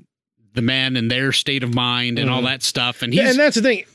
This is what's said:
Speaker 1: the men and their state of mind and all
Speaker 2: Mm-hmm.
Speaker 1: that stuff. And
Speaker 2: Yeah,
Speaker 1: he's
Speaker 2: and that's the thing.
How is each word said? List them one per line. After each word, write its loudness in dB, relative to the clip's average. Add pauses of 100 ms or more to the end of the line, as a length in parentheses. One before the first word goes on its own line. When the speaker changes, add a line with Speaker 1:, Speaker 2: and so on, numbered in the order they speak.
(540)
Speaker 1:
the -2
men 0
and 0
their 0
state -2
of -4
mind 0
and 0
all 0
Speaker 2:
Mm-hmm. 0
Speaker 1:
that -4
stuff. -4
And -4
Speaker 2:
Yeah, 4
Speaker 1:
he's 4
Speaker 2:
and 2
that's 4
the 2
thing. 0